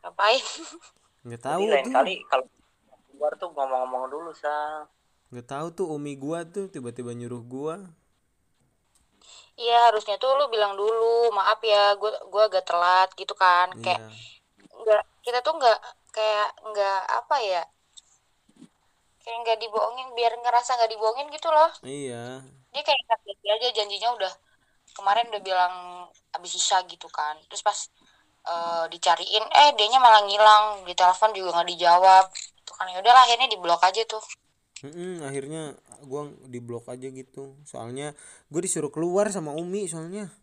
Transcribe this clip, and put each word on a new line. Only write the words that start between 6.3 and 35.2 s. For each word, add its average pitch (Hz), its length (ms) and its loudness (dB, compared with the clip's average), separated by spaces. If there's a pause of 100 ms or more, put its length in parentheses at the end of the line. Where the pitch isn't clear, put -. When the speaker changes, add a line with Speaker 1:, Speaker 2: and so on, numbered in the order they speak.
Speaker 2:
tuh 190 240 -12
tiba-tiba 120 420 -12
nyuruh 120 320 -12
gua. 135 320 -10 (1800)
Speaker 1:
Iya, 233 320 4
harusnya 214 260 -2
tuh 262 160 -2
lu 277 160 2
bilang 208 300 -2
dulu, 226 560 0
"Maaf 208 260 0
ya, 202 380 2
gua, 208 160 -4 (160)
gua 202 160 2
agak 190 180 -2
telat," 180 540 2
gitu - 180 -12
kan. 180 400 2
Kayak 170 240 -4
Speaker 2:
Iya. 110 100 -18 (640)
Speaker 1:
nggak, 214 320 0 (160)
kita 247 220 -4
tuh 311 160 -2
nggak, 247 220 4 (340)
kayak 214 360 -2 (140)
nggak, 196 360 -2 (120)
apa 240 300 -2
ya, 185 200 -4 (1600)
kayak 233 220 -14
nggak 226 180 -2
dibohongin, 226 540 -6
biar 233 240 0
ngerasa 240 400 0
nggak 226 160 0
dibohongin 226 400 -4
gitu 311 160 -6
loh. 320 320 4
Speaker 2:
Iya. 131 640 -12 (240)
Speaker 1:
Dia 285 160 -10
kayak 294 180 0
ngerti 202 460 -6
aja, 220 240 -2
janjinya 208 400 -6
udah, 190 200 -6 (600)
kemarin 202 340 -2
udah 214 140 -10
bilang 185 320 -2 (580)
abis 175 240 -12
isya 185 300 -2
gitu - 240 -20
kan. 151 240 -6 (160)
Terus - 160 -10
pas, 208 140 -2 (680)
eh, 170 420 -4
dicariin, 175 560 0
eh, 294 300 8
dianya 214 240 2
malah 226 240 10
ngilang, 214 440 8 (200)
ditelepon 185 480 2
juga 190 240 -6
nggak 170 160 0
dijawab. 180 520 8 (360)
Itu - 100 -20
kan, - 160 -10
ya 185 140 -8
udahlah, 247 240 10
akhirnya 240 240 0
diblok 175 320 0
aja 190 240 0
tuh. 220 160 -10 (580)
Speaker 2:
Mm-mm, 175 460 -14